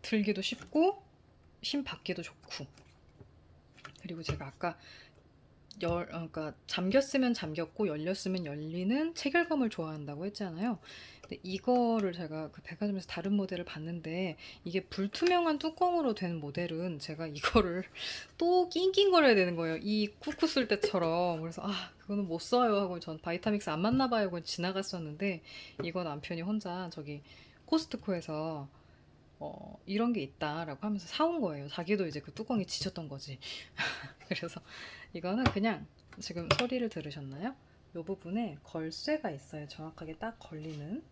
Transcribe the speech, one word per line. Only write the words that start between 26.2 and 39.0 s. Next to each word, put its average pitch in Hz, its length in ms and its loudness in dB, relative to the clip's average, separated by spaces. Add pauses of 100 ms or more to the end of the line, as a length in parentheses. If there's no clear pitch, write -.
혼자 185 500 -2
저기 147 300 -10 (440)
코스트코에서 160 1000 -2 (720)
어, - 480 -12
"이런 226 260 2
게 196 100 0
있다."라고 151 600 -4
하면서 202 220 -2
사온 330 340 2
거예요. 147 280 -2
자기도 175 400 0
이제 147 100 -4
그 - 160 -10
뚜껑이 226 320 0
지쳤던 170 420 -4
거지. 139 300 -10 (380)
<laughs> - 520 -6
그래서 - 320 -4 (520)
이거는 185 320 0
그냥 202 420 4 (320)
지금 170 300 -8 (100)
소리를 240 300 2
들으셨나요? 151 680 -6 (400)
요 170 80 -6
부분에 190 640 -4
걸쇠가 175 640 -2